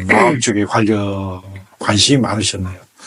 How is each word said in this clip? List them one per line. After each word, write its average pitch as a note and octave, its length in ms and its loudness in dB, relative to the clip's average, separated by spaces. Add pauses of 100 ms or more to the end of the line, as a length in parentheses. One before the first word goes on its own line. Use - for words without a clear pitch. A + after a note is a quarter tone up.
마음 A#2+ 320 4
쪽에 G#2 260 0
관련, G2+ 760 0 (360)
관심이 A#2 420 2
많으셨네요. G2 560 -2 (300)